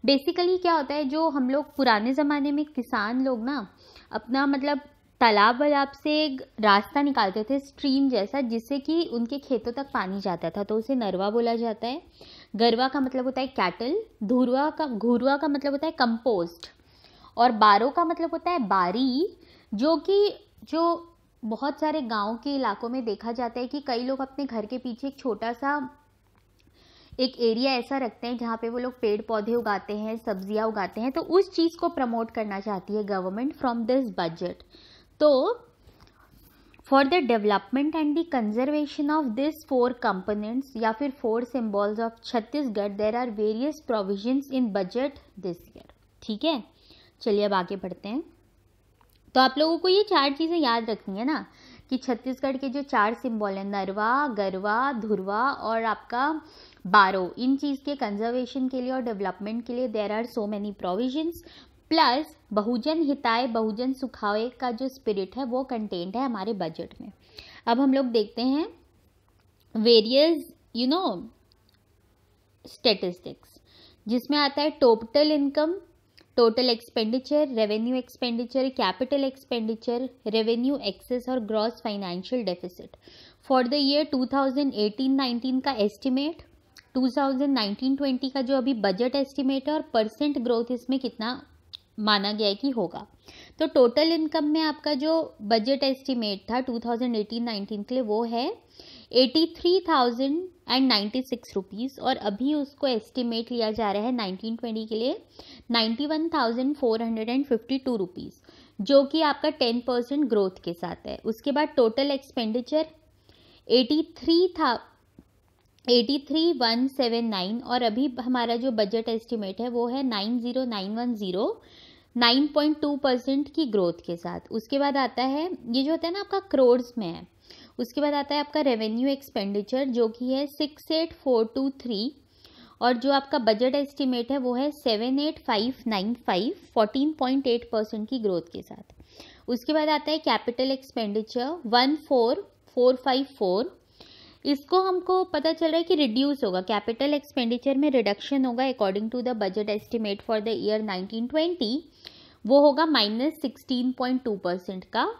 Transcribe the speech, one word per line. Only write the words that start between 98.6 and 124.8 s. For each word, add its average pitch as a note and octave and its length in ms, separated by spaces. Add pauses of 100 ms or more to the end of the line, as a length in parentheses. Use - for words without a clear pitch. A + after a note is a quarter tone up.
एटी C4 320 (120)
थ्री F4+ 300
थाउजेंड C4+ 540 (280)
एंड C4 180
नाइंटी G#3+ 340
सिक्स - 340
रुपीज G#3 440
और B3+ 180 (120)
अभी B3+ 240
उसको C#4+ 340
एस्टिमेट A#3 640
लिया A3+ 200
जा G#3+ 200
रहा G3+ 120
है B3 80
नाइनटीन A3 440
ट्वेंटी A3 300
के A3 100
लिए B3+ 200 (560)
नाइंटी A#3 360
वन D#4 260
थाउजेंड B3+ 420
फ़ोर A3+ 280
हंड्रेड A3+ 260
एंड C4+ 160
फिफ्टी B3+ 320
टू B3+ 180
रुपीज, - 460 (380)
जो C#4 260
कि D#4+ 160
आपका D4 300
टेन B3 360
परसेंट B3+ 420
ग्रोथ G3 340
के F3 100
साथ E3+ 340
है। - 180
उसके C#4 260
बाद D4+ 260
टोटल C4+ 340
एक्सपेंडिचर B3+ 720 (840)
एटी C4 340 (160)
थ्री E4+ 300 (120)
था, C4+ 140 (1120)
एटी B3 300 (120)
थ्री D#4+ 240
वन A#3+ 360
सेवन A#3 380
नाइन G#3 340
और B3 220
अभी A#3+ 240 (120)
हमारा A#3+ 380
जो B3+ 160
बजट A3 360
एस्टिमेट A3 520
है B3 80
वो A#3+ 180
है C4 160
नाइन A3+ 360
ज़ीरो B3 260
नाइन G#3 300
वन A#3+ 200
ज़ीरो, G#3 460 (540)
नाइन B3 320
पॉइंट D4+ 340
टू D4 160
परसेंट C4+ 580
की D#4+ 100
ग्रोथ G3 280 (120)
के E3+ 120
साथ। F3 340
उसके A3+ 280
बाद C#4+ 180